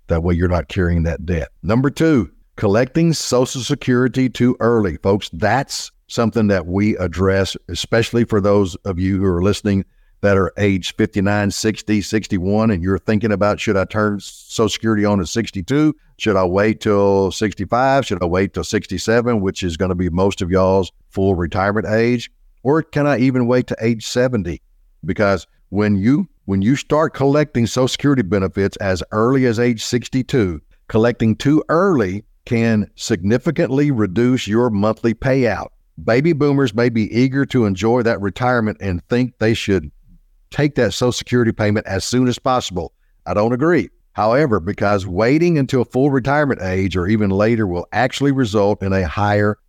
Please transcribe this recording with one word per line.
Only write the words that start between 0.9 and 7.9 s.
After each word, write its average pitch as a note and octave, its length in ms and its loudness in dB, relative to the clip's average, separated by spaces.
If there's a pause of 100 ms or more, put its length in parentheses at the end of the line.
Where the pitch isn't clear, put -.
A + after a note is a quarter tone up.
that D#2+ 220 -4
debt. D#2+ 240 -4 (140)
Number B2+ 260 0
two, D3+ 420 0 (240)
collecting B2+ 580 2
Social B2+ 480 -2
Security B2+ 680 0
too B2 320 0
early. G#2+ 360 0
Folks, G2 360 0
that's G#2+ 580 -4 (160)
something A2+ 400 0
that F#2 180 2
we G2+ 320 0
address, F#2 580 0 (120)
especially A2+ 560 0